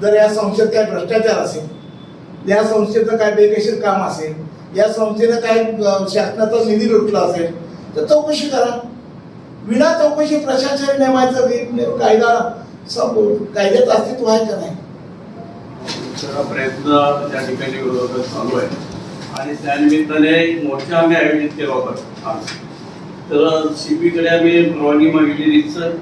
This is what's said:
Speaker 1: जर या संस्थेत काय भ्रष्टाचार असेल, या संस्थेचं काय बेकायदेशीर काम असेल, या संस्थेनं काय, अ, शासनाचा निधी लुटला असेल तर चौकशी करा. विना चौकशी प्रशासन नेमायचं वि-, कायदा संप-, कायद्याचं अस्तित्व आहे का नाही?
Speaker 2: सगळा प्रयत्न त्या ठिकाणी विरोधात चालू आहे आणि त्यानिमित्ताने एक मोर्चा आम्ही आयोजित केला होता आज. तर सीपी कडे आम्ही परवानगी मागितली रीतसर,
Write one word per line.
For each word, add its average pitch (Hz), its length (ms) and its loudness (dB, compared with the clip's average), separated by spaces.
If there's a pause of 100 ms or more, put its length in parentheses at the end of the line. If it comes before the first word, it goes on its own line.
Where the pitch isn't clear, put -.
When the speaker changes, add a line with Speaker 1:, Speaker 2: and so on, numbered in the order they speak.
Speaker 1:
जर 208 120 2
या 214 160 6
संस्थेत 214 380 0
काय 214 180 2
भ्रष्टाचार 220 520 0
असेल, 156 300 -4 (840)
या 208 140 4
संस्थेचं 220 540 2
काय 214 140 2
बेकायदेशीर 208 500 2
काम 196 220 0
असेल, 156 300 -6 (440)
या 214 160 4
संस्थेनं 220 460 2
काय, 226 240 2
अ, 202 500 0
शासनाचा 220 500 2
निधी 214 300 2
लुटला 202 260 2
असेल 175 300 0 (460)
तर - 100 -2
चौकशी 302 440 2
करा. 240 300 0 (840)
विना 277 300 2
चौकशी 302 460 2
प्रशासन 269 600 0
नेमायचं 254 460 2
वि-, 240 520 -2
कायदा - 640 2 (260)
संप-, 214 560 0 (100)
कायद्याचं 202 360 4
अस्तित्व 233 380 0
आहे 226 160 4
का 202 100 -4
नाही? 175 200 -8 (1500)
Speaker 2:
सगळा - 200 -4
प्रयत्न - 480 -4 (420)
त्या 131 180 -4
ठिकाणी 131 320 -6
विरोधात 123 420 -4
चालू - 340 -4
आहे 127 100 -2 (720)
आणि 147 140 -8
त्यानिमित्ताने 151 760 2
एक 165 340 2
मोर्चा 147 340 -4
आम्ही 165 180 4
आयोजित 151 340 2
केला 139 240 -6
होता - 560 -6
आज. - 160 -8 (840)
तर 156 360 2 (100)
सीपी 165 320 0
कडे 165 180 0
आम्ही 170 420 4
परवानगी 147 420 4
मागितली 151 400 2
रीतसर, 160 380 2 (120)